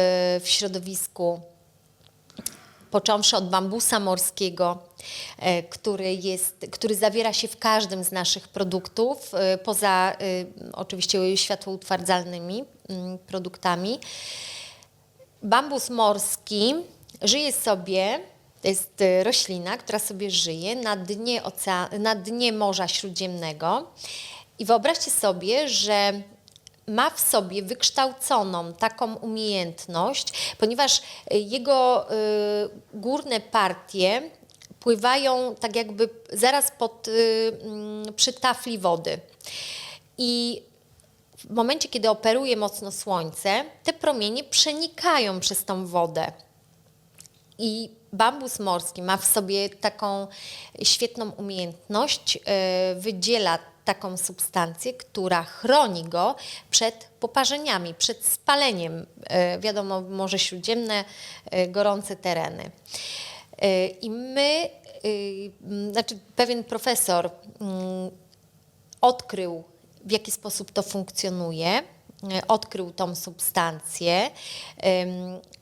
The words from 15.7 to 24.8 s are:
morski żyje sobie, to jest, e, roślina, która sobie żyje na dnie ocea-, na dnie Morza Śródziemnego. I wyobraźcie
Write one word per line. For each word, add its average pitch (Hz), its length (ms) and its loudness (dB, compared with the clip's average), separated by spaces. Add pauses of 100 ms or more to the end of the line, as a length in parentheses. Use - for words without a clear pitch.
morski 214 840 2 (460)
żyje 269 320 2
sobie, 190 680 0 (420)
to - 60 0
jest, - 340 -2
e, 185 220 6
roślina, 196 540 0
która 214 220 -4
sobie 202 320 -4
żyje 175 440 0
na 220 200 0
dnie 208 480 -2
ocea-, 185 560 -2
na 220 160 2
dnie 226 380 0
Morza 196 340 2
Śródziemnego. 180 1000 -2 (720)
I 226 60 -4
wyobraźcie 233 460 4